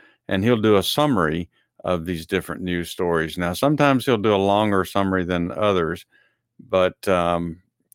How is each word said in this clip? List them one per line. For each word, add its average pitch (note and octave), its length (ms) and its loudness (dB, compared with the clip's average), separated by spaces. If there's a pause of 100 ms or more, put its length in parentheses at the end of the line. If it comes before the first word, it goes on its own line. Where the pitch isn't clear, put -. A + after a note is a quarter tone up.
(300)
And F#2+ 120 -2
he'll A2+ 200 2
do G#2+ 160 4
a F#2 60 2
summary F2 680 0 (340)
of F2 220 -2
these E2 200 -6
different F2 360 -4
news F2 280 -4
stories. E2 480 -2
Now, F2 160 -2
sometimes C#3 520 0
he'll B2 120 2
do G#2 160 2
a G2+ 40 4
longer G2 480 2
summary F#2+ 400 0
than F2 260 -2
others, F2+ 540 0 (540)
but, - 500 0
um, F2 520 0 (320)